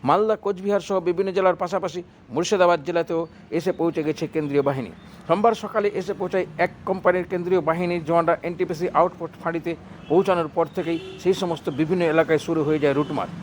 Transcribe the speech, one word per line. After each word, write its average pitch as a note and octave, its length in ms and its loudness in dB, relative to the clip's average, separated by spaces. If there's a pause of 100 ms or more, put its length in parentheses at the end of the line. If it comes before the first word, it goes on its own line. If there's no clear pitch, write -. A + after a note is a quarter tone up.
মালদা, G3+ 400 4
কোচবিহার G3 440 -2
সহ F#3+ 120 0
বিভিন্ন F3+ 320 0
জেলার F#3 320 2
পাশাপাশি F3+ 360 -4 (300)
মুর্শিদাবাদ F3 580 4
জেলাতেও E3 340 -2 (360)
এসে F3 220 0
পৌঁছে E3 280 0
গেছে D#3 260 -2
কেন্দ্রীয় C#3+ 360 0
বাহিনী। B2+ 220 -4 (360)
সোমবার G#3+ 260 4 (100)
সকালে G#3 240 -2 (120)
এসে F#3 200 -6
পৌঁছায় F#3 260 -2 (200)
এক F3+ 60 -4 (140)
কোম্পানির F3+ 460 0
কেন্দ্রীয় F3+ 300 0
বাহিনীর E3+ 460 0
জওয়ানরা। E3 280 4 (120)
এনটিপিসি F3 380 -4 (140)
আউটপোস্ট E3+ 420 0
ফাঁড়িতে E3+ 300 -4 (380)
পৌঁছানোর F3 460 4
পর E3 100 2 (100)
থেকেই E3 240 -4 (220)
সেই F#3 200 2
সমস্ত E3+ 240 -4 (140)
বিভিন্ন E3+ 240 0 (100)
এলাকায় D#3+ 320 4
শুরু D#3+ 220 0
হয়ে D#3 160 0
যায় C#3 120 4
রুট D3 220 0
মার্চ। F2 140 -6 (120)